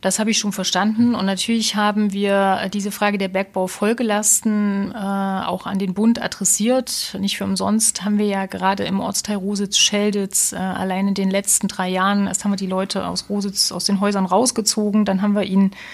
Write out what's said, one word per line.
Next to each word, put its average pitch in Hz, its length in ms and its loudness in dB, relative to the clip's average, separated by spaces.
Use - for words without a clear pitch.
Das 190 200 0
habe 220 100 0
ich 214 80 2
schon 208 140 -2
verstanden. 214 640 2
Und 196 100 0
natürlich 208 480 0
haben 208 380 2
wir, 196 500 2
äh, 190 80 -4
diese 202 220 -4
Frage 208 260 0
der 190 80 0
Bergbau-Folgelasten, 208 1700 0
äh, - 40 -10
auch 196 680 -2
an 196 140 -2
den 185 140 -2
Bund 226 280 2
adressiert. - 960 0
Nicht 196 200 -2
für 196 60 -2
umsonst 196 600 0
haben 208 140 2
wir 208 80 2
ja 196 200 0
gerade 190 380 -2
im 190 160 -2
Ortsteil 202 360 -4
Rositz-Schelditz, 202 1160 0
äh, 190 40 -8
allein 190 520 -2
in 196 60 2
den 190 160 0
letzten 196 360 0
drei 185 220 -2
Jahren, 196 400 2
erst 185 160 -4
haben 202 80 2
wir 196 40 0
die 190 120 -4
Leute 190 400 -2
aus 180 200 -6
Rositz 202 440 -2
aus - 140 -4
den 202 120 2
Häusern 202 280 2
rausgezogen, 208 760 2
dann 190 180 0
haben 208 120 2
wir 208 80 2
ihnen 190 300 4